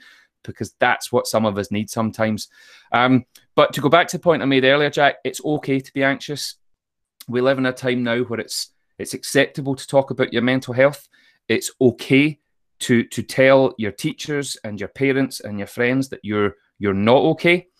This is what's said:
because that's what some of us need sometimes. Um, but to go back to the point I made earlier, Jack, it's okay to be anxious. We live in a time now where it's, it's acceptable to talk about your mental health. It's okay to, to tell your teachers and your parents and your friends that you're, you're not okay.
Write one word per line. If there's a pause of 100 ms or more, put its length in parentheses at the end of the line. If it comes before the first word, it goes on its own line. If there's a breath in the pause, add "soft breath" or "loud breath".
(440 soft breath)
because
that's
what
some
of
us
need
sometimes. (420 soft breath)
Um, (300 soft breath)
but
to
go
back
to
the
point
I
made
earlier,
Jack,
it's
okay
to
be
anxious. (720)
We
live
in
a
time
now
where
it's, (280)
it's
acceptable
to
talk
about
your
mental
health. (380 soft breath)
It's (100)
okay (400)
to,
to
tell
your
teachers
and
your
parents
and
your
friends
that
you're, (220)
you're
not
okay. (120)